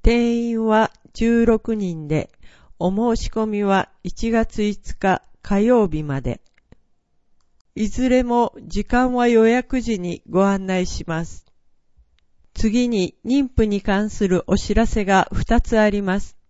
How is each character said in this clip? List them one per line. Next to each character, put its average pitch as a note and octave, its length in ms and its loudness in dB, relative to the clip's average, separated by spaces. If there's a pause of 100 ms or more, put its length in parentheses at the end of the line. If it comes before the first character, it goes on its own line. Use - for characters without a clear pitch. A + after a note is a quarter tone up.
定 A#3 320 2
員 A#3 320 -2
は A3 260 2 (200)
十 A#3 340 2
六 A3+ 280 0
人 E3+ 340 -6
で、 D3+ 220 -2 (480)
お F3+ 120 0
申 A3+ 320 0
し - 80 -4
込 A3 160 -2
み G#3 160 -2
は G3 280 0 (120)
一 A3+ 280 -4
月 A3+ 320 0
五 - 340 -4
日 - 260 0 (180)
火 G3 200 0
曜 A3+ 280 4
日 D3+ 140 -4
ま C#3 180 -6
で。 B2 200 -6 (1300)
い G#3+ 140 -2
ず B3+ 200 -2
れ B3+ 160 4
も A#3+ 360 0
時 - 240 -6
間 B3 300 0
は A#3+ 140 2
予 A3+ 180 6
約 B3 340 0
時 G#3 180 -4
に F3 300 -8
ご F#3+ 160 2
案 G3 220 0
内 F#3 200 -2
し - 200 -8
ま E3 180 -4
す。 - 220 -16 (1080)
次 A#3+ 340 2
に G3+ 260 -2 (100)
妊 C4 300 0
婦 A3 120 2
に G3+ 160 -2
関 G#3 280 0
す - 160 -2
る F3+ 200 0
お G3+ 100 2
知 - 180 -4
ら A3+ 120 4
せ G#3+ 180 0
が F#3+ 280 2
二 A#3 280 2
つ A3+ 180 0
あ G#3+ 100 4
り G3+ 140 -2
ま G3 180 -2
す。 - 160 -10 (140)